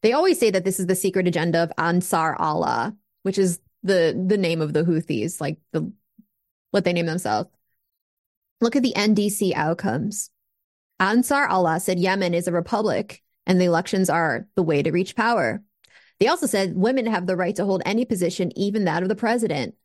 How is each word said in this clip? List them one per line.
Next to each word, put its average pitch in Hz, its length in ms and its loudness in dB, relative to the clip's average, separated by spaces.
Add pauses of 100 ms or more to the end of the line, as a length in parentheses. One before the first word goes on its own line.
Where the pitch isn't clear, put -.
They 220 120 2
always 339 260 2
say 226 100 4
that 185 160 -2
this 185 140 -2
is 185 80 -2
the 185 80 2
secret 185 320 0
agenda 165 340 0
of 170 160 -2
Ansar 165 600 0
Allah, 160 560 -2 (260)
which 196 160 -4
is 185 220 0 (240)
the, 175 440 2
the 208 120 2
name 170 200 0
of 151 140 -2
the 151 80 2
Houthis, 160 580 -2
like, 151 200 -6 (140)
the, 156 200 -4 (760)
what 202 120 2
they 180 100 0
name 170 120 0
themselves. 160 420 -2 (1120)
Look 233 160 0
at 277 60 2
the 247 140 0
N 208 180 2
D 202 160 2
C 202 240 -2
outcomes. 165 800 -4 (680)
Ansar 247 460 2
Allah 180 340 2
said 185 200 -2
Yemen 185 340 0
is 175 140 0
a 180 40 -2
republic 202 720 -2 (240)
and 180 160 4
the 180 40 4
elections 175 440 2
are 151 460 0
the 190 80 2
way 156 180 2
to 156 100 0
reach 180 240 -2
power. 208 460 0 (580)
They 202 80 4
also 320 180 0
said 190 300 0
women 226 320 2
have 214 180 -2
the 185 100 0
right 180 200 -2
to - 100 -2
hold 190 180 0
any 226 220 0
position, 180 500 -2
even 202 300 -2
that 165 160 0
of 190 80 -4
the 208 60 0
president. 208 580 -2 (120)